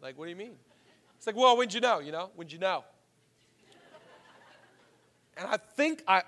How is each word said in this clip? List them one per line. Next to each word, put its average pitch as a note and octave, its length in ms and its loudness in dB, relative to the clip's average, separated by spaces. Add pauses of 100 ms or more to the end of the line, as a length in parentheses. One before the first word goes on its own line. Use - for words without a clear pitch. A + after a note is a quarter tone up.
Like, C3+ 160 -14
what D#3 80 -14
do F3 60 -12
you F3 40 -14
mean?" G#3 200 -16 (600)
It's - 120 -10
like, G#3 80 -6
"Well, B3 220 6
when'd B3 140 0
you A3+ 100 -4
know, A3+ 180 2
you D3 120 -10
know? F3 240 -8
When'd E3+ 160 -16
you E3 60 -16
know?" F3 280 -2 (2500)
And F3+ 100 -8
I G#3+ 100 -2
think D#4 500 -2
I F#3+ 200 4